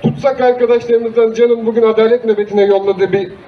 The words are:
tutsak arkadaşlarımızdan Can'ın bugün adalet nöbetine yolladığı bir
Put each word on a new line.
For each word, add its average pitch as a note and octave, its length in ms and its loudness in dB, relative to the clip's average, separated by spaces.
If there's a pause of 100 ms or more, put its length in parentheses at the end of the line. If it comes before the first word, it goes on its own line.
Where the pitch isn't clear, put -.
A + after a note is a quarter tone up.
tutsak C4 380 -2
arkadaşlarımızdan A#3 920 0
Can'ın A#3 340 0
bugün A3+ 160 0
adalet A3+ 420 2
nöbetine G3+ 380 0
yolladığı G3 500 0
bir F#3+ 200 -4 (160)